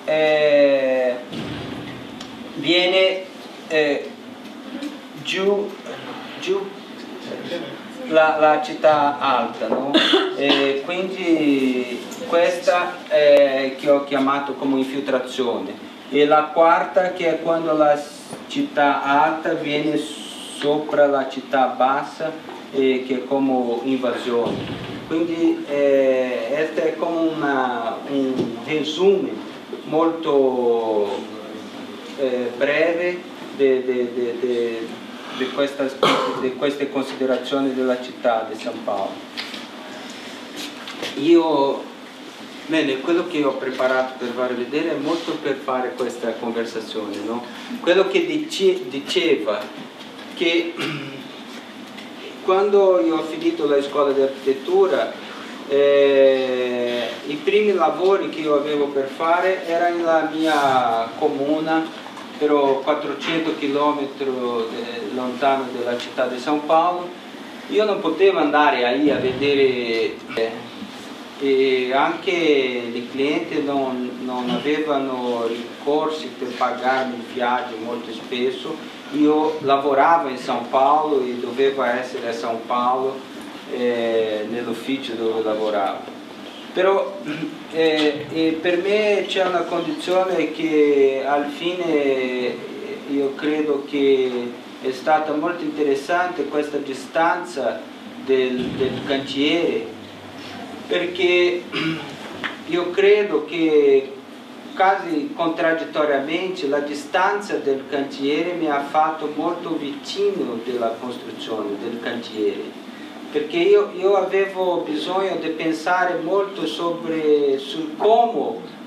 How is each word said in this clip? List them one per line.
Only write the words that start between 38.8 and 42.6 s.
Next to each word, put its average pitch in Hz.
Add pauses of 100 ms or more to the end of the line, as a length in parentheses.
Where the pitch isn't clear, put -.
Paolo. 98 (1900)
Io, 151 (840)